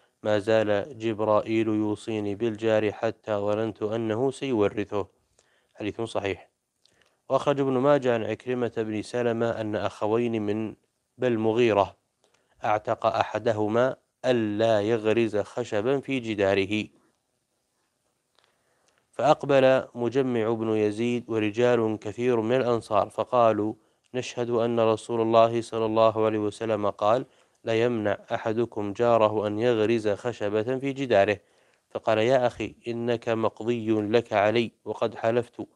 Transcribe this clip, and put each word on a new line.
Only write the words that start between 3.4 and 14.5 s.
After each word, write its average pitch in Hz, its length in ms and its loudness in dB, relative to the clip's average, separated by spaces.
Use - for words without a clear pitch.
أنه 113 480 -2
سيورثه." 104 760 -2
حديث 104 260 -8
صحيح. 98 480 -6
وأخرج 139 320 0
ابن 135 120 0
ماجه 127 420 2
عن 110 100 -2
عكرمة 117 520 -4
بن 107 260 -4
سلمة 117 480 -2
أن 107 260 -4
أخوين 110 680 -2
من 104 320 -4
بل 123 200 0
مغيرة 110 580 2
اعتق 110 420 -2
أحدهما 110 920 0
ألا 110 560 0